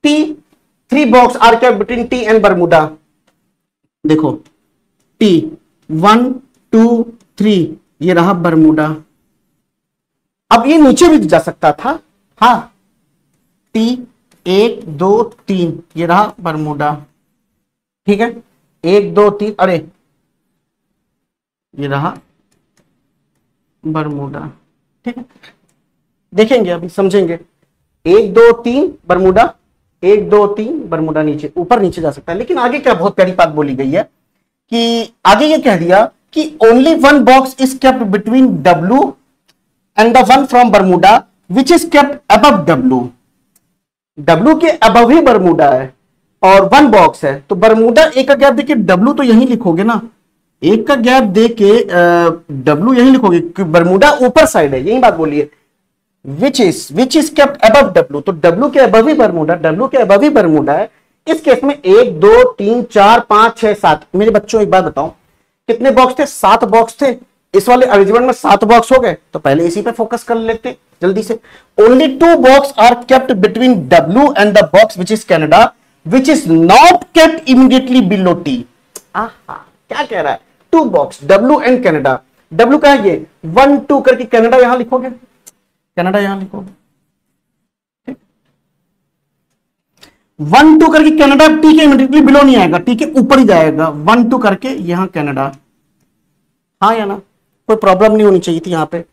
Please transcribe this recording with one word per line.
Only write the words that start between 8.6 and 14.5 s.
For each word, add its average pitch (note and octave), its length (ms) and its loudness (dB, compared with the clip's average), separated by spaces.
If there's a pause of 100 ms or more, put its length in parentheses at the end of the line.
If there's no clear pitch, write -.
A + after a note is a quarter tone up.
अब A#3 160 0
ये D#4 100 2
नीचे D#4 300 4
भी D#4 120 4
जा E3 200 0
सकता D#3+ 340 -4
था, C#4+ 260 -8 (420)
हाँ A#3 320 0 (1000)
T A3 120 -2 (580)
एक, G3+ 340 -2 (180)